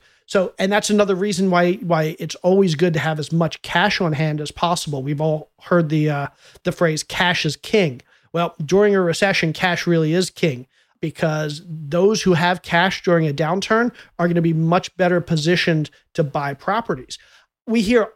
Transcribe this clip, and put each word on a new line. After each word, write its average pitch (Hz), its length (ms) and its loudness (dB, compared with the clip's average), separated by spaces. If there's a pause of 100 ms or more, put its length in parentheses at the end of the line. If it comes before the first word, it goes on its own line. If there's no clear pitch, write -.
(240)
So, 190 340 -2
and 190 140 0
that's 208 160 0
another 208 280 2
reason 190 340 0
why, 180 240 4
why 165 440 -2
it's 160 180 -8
always 185 380 4
good 165 200 2
to 156 60 -2
have 156 180 -4
as 151 140 -8
much 165 280 -2
cash 196 400 0
on 165 140 0
hand 151 260 -2
as 147 100 -10
possible. 165 520 -4
We've 143 180 -4
all 156 300 -2 (120)
heard 170 280 0
the, 151 180 2
uh, 143 180 -2 (360)
the 180 100 -2
phrase, 160 300 -2
"Cash - 420 -2
is 147 120 -4
king." 156 440 0 (320)
Well, 170 220 -4 (100)
during 202 300 4
a 190 80 2
recession, 175 500 0
cash 175 340 -2
really 165 280 2
is 185 160 0
king, 131 360 -4 (360)
because 156 640 -4
those 170 560 0
who 190 100 4
have 175 300 0
cash 180 400 0
during 170 260 2
a 143 60 -2
downturn 196 580 0 (260)
are 175 80 2
gonna 175 140 2
be 165 140 2
much 165 420 0
better 180 240 2
positioned 160 720 0 (240)
to 165 100 0
buy 143 300 -6
properties. 190 640 -6 (480)
We 226 160 0
hear 214 340 2